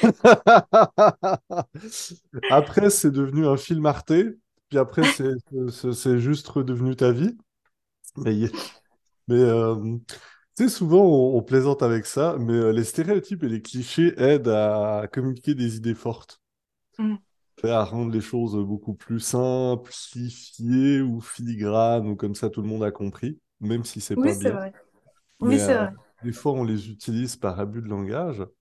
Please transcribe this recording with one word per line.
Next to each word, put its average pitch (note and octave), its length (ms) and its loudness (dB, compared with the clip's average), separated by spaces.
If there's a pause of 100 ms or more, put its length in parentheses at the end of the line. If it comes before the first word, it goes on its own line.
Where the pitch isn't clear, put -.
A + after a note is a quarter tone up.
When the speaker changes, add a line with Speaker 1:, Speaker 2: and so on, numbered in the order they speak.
Speaker 1:
<laughs> G#3 1700 6 (800)
Après, D3+ 400 4
c'est E3 220 2
devenu C#3 360 0
un C#3 100 4
film D3+ 280 -4
Arte, D3+ 280 0 (560)
puis C#3+ 80 -2
après, C3 280 2
c'est, D3 260 0 (400)
c'est, B2 220 -6
c'est B2 260 0
juste C#3+ 280 -2
redevenu B2+ 480 -4
ta B2 160 2
vie. F3 260 -2 (800)
Mais, A2+ 180 -2
y-, A#2 160 -2 (760)
mais, A#2+ 100 0
euh, A2+ 380 2 (840)
tu A#3 80 0
sais, B3+ 40 2
souvent, F#3 360 4
on, C3+ 340 4
on A2 40 0
plaisante C3+ 400 2
avec A#2 240 0
ça, D3+ 320 -2
mais, A#2 140 -2
euh, A2+ 200 2
les A2+ 120 0
stéréotypes F3+ 580 -4
et C3 60 -2
les A2 120 -6
clichés B2+ 600 -2
aident C3 280 4
à G#2+ 600 0
communiquer C3 440 -4
des A#2 220 -4
idées A2+ 180 -6
fortes. - 460 -12 (580)
Speaker 2:
Mm. G#3+ 180 -4 (420)
Speaker 1:
Fait A2+ 120 -2
à A2+ 120 0
rendre A2+ 280 -6
les A2 100 -2
choses A#2 340 -6
beaucoup G2+ 380 -6
plus A#2 260 -8
simplifiées B2+ 1800 -2
ou A#2 200 -4
filigranes, A2+ 840 -2
ou G#2 80 -4
comme G2+ 200 -6
ça A2 140 -6
tout A2 120 -8
le G2+ 60 -6
monde A2 160 -6
a G#2 80 -2
compris, G#2 480 -10 (220)
même A2+ 220 -4
si - 180 -14
c'est - 160 -8
Speaker 2:
Oui, - 0 -
Speaker 1:
pas C4+ 180 0
Speaker 2:
c'est - 160 -2
Speaker 1:
bien. - 0 -
Speaker 2:
vrai. F#3+ 220 -10 (680)
Oui, A#3+ 180 2
Speaker 1:
Mais, - 0 -
Speaker 2:
c'est D4 140 0
Speaker 1:
euh, A#3+ 40 2
Speaker 2:
vrai. G3+ 140 -4 (320)
Speaker 1:
des A#2+ 100 -6
fois, C#3+ 200 -2
on C3 120 -4
les A2 260 -4
utilise A#2 460 -6
par F#2+ 220 -6
abus G#2 240 -8
de A2 60 -14
langage. G#2 560 -8 (160)